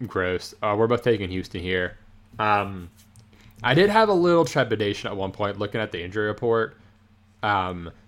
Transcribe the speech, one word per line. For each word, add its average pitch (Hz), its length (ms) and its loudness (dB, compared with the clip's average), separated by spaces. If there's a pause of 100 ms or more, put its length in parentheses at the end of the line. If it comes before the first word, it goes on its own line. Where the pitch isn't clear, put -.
gross, 90 560 -4
uh, 104 160 0
we're 113 100 4
both 120 160 0
taking 101 260 0
Houston 92 320 -8
here. 90 360 -4 (400)
Um, 101 520 0 (720)
I 127 100 4
did 185 160 6
have 214 200 4
a 202 40 4
little 170 320 4
trepidation 107 640 0
at 101 80 -8
one 95 140 -4
point 101 260 -4
looking 104 240 -4
at 107 100 -6
the 85 120 -8
injury 104 240 -2
report. 113 500 0 (640)
Um, 92 480 -2 (180)